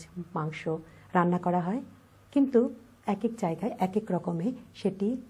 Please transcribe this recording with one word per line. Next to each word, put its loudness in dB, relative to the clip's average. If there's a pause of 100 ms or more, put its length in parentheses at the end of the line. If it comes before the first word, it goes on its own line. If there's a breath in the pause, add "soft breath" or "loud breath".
(380)
মাংস -4 (540 loud breath)
রান্না 6
করা 2
হয়, -2 (500)
কিন্তু 6 (540)
এক -6
এক -4
জায়গায় -2 (140)
এক -4
এক -12
রকমে -2 (340 loud breath)
সেটি 0 (220)